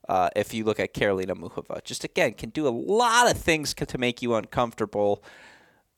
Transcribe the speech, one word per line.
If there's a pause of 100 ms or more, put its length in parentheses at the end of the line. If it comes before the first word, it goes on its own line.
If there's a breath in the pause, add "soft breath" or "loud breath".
uh,
if
you
look
at
Karolina
Muchova.
Just,
again,
can
do
a
lot
of
things
c-,
to
make
you
uncomfortable. (760 soft breath)